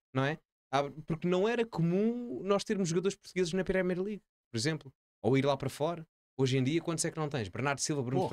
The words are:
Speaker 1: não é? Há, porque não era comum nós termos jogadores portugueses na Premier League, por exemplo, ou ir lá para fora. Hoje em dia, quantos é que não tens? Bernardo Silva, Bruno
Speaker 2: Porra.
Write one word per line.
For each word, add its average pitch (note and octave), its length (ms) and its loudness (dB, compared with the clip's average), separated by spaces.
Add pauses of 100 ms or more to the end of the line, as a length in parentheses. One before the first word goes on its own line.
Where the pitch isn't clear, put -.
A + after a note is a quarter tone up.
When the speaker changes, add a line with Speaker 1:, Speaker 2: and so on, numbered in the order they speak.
(140)
Speaker 1:
não C3 100 2
é? D3+ 140 -2 (340)
Há, C#3+ 120 4 (220)
porque E3 220 -2
não F3+ 200 4
era A#3+ 180 2
comum A3+ 760 0
nós G3 200 2
termos G3 240 0
jogadores F3+ 280 0
portugueses F3 360 -2
na F#3 120 0
Premier F#3 380 0
League, G3+ 200 -6 (280)
por A#2 60 -4
exemplo, C#3 360 -2 (300)
ou A#2+ 140 4
ir C3+ 80 4
lá C#3 120 2
para C3+ 140 -4
fora. D#3+ 360 -4 (340)
Hoje C3 160 2
em C3 60 2
dia, D#3 180 2
quantos E3 240 -2
é E3 60 -2
que - 80 -8
não D3+ 100 -2
tens? B2 200 -4
Bernardo C3+ 320 -2
Silva, D3 200 -2
Bruno B2+ 220 0
Speaker 2:
Porra. D#3+ 100 0